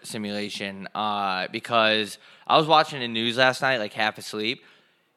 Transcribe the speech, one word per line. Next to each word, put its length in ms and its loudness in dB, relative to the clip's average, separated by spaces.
simulation, 880 -8
uh, 580 -2
because 680 2
I 100 4
was 120 6
watching 320 4
the 80 -6
news 300 -2
last 260 4
night, 160 2
like, 140 -6
half 260 -2
asleep, 440 -6